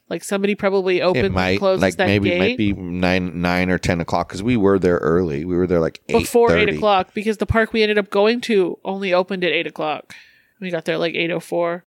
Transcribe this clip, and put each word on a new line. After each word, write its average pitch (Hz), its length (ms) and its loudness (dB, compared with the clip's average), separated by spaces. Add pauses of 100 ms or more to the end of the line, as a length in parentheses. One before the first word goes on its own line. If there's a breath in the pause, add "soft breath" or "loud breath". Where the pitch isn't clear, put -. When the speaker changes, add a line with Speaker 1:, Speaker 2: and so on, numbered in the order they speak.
Speaker 1:
Like, 170 140 -8
somebody 202 320 -2
probably 190 460 0
opens 170 240 2
Speaker 2:
It 92 60 0
might, 92 200 2
Speaker 1:
and 98 80 2
closes 190 220 2
Speaker 2:
like, 190 140 2
Speaker 1:
that 190 120 0
Speaker 2:
maybe 202 220 2
Speaker 1:
gate. 180 60 2
Speaker 2:
it 180 40 0
might 226 180 0
be 104 160 2
nine, 90 680 -2
nine 90 280 0
or 90 80 2
ten 87 220 -2
o'clock, 85 300 -2
'cause 92 140 -8
we 123 140 0
were 98 220 4
there 87 180 2
early. 80 460 0
We 90 140 -2
were 90 100 2
there, 85 140 2
like, - 260 -4
Speaker 1:
Before 233 440 2
eight 170 40 4
Speaker 2:
eight 175 120 2
thirty. 151 100 -2
Speaker 1:
o'clock, 190 360 0
because 214 240 -4
the 214 80 -6
park 226 280 0
we 226 100 2
ended 214 140 0
up 202 120 -2
going 220 320 2
to 196 440 0
only 190 280 -4
opened 185 300 0
at 170 80 0
eight 160 160 -2
o'clock. 156 460 -8 (460 loud breath)
We 185 120 -10
got 165 140 -6
there, 165 120 -2
like, 165 180 -2
eight 170 160 -2
oh 170 80 -4
four. 170 480 -4